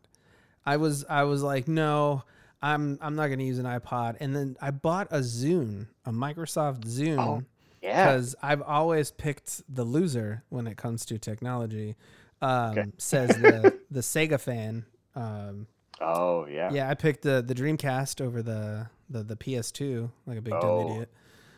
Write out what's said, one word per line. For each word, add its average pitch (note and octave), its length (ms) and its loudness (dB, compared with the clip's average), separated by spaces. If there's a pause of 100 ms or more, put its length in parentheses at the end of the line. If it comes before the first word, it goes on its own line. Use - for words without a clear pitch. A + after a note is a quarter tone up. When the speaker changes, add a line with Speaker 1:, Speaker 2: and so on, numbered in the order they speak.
(640)
Speaker 1:
I C#3+ 120 2
was, D3 300 0
I C#3+ 160 4
was C#3+ 200 2
like, C#3 260 0
"No, D3 540 2 (380)
I'm, D3 380 0
I'm D3+ 160 -4
not D3+ 140 2
gonna C3+ 140 -2
use B2+ 160 -2
an B2 60 -2
iPod." A#2+ 540 -2
And C#3 160 -2
then C#3 260 -4
I C#3 100 -4
bought E3+ 400 0
a D3+ 80 2
Zune, A#2+ 680 0 (160)
a B2 80 -6
Microsoft D3 760 -2
Zune. C#3 340 0
Speaker 2:
Oh, A#2 240 0 (380)
yeah. A2 240 6
Speaker 1:
'Cause C3 380 4
I've C#3+ 180 2
always D3+ 500 2
picked - 520 -6 (100)
the B2+ 100 -2
loser A#2 680 0
when A#2+ 180 -6
it G#2 100 -8
comes A#2 300 -6
to A2+ 100 -6
technology, A2 800 -6 (460)
um, B2 360 2
Speaker 2:
Okay. G2+ 200 -2
Speaker 1:
says B2+ 320 2
the, G#3 540 6
Speaker 2:
<laughs> - 80 -20
Speaker 1:
the C3+ 100 -2
Sega D#3 380 2
fan. A2+ 460 -6 (300)
Um, G#2 520 -8 (320)
Speaker 2:
Oh, E2+ 480 0
yeah. F#2 240 -2
Speaker 1:
yeah, C#3 180 0
I D3 60 0
picked D3+ 280 0
the, C3+ 220 2
the B2+ 80 -4
Dreamcast C3+ 680 -2
over A#2+ 200 -2
the, G#2+ 460 -6 (220)
the, A2+ 140 -6
the G#2+ 120 -8
P C3 200 -4
S A#2 160 -4
two, A#2+ 400 -4 (140)
like A#2+ 120 -8
a G#2+ 40 -6
big G#2+ 120 -4
dumb F#2+ 100 0
Speaker 2:
Oh. F2 280 2
Speaker 1:
idiot. A2 180 -8 (480)